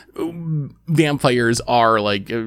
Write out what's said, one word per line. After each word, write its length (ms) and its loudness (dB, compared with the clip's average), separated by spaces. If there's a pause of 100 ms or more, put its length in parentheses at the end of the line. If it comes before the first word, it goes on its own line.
(200)
um, 560 -6 (120)
vampires 760 2
are, 380 2
like, 320 -2
uh, 160 -4